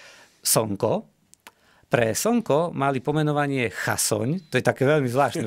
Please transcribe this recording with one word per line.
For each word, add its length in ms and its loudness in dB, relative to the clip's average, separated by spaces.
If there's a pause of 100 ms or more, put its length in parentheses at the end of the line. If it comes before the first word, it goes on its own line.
(380)
slnko. 640 0 (800)
Pre 220 2
slnko 640 0
mali 280 -2
pomenovanie 680 0
Chasoň, 800 -2
to 80 -4
je 80 0
také 200 0
veľmi 200 2
zvláštne 420 0